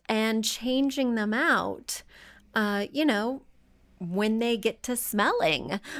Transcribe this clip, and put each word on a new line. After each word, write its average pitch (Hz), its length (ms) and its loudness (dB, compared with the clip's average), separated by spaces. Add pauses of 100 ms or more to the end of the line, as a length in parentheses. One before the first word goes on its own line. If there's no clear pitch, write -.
and 220 360 0
changing 262 720 0
them 214 220 0
out, 226 640 -2 (540)
uh, 202 360 0
you 302 140 0
know, 247 380 0 (560)
when 208 400 0
they 233 180 0
get - 240 -2
to 247 140 -4
smelling 202 840 0 (200)